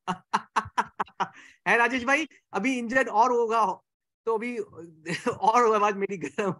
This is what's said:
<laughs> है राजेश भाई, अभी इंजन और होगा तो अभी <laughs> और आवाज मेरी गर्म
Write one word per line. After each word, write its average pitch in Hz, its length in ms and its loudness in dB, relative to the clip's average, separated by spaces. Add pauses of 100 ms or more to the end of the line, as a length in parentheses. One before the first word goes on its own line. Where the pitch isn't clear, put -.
<laughs> - 1160 -6 (440)
है 208 100 4
राजेश 240 260 0
भाई, 277 220 0 (260)
अभी 254 260 -2
इंजन 240 360 0
और 240 180 4
होगा 226 320 2 (640)
तो 226 80 0
अभी 240 240 -4
<laughs> 170 720 -8
और 220 440 4
आवाज 208 220 2
मेरी 196 220 -4
गर्म 180 420 -4